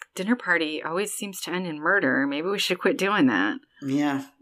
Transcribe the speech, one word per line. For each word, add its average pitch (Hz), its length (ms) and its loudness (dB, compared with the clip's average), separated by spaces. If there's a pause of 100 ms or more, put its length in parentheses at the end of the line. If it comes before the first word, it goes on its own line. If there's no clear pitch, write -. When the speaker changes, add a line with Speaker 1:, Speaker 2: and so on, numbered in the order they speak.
(140)
Speaker 1:
dinner 214 220 0
party 165 460 0
always 185 320 -4
seems 202 260 -8
to - 100 -8
end 180 160 -2
in 156 140 -6
murder. 147 460 2
Maybe 147 240 -2
we 208 80 -2
should 180 200 0
quit 156 200 2
doing 190 300 4
that." 101 280 2 (240)
Speaker 2:
Yeah, 139 440 0 (180)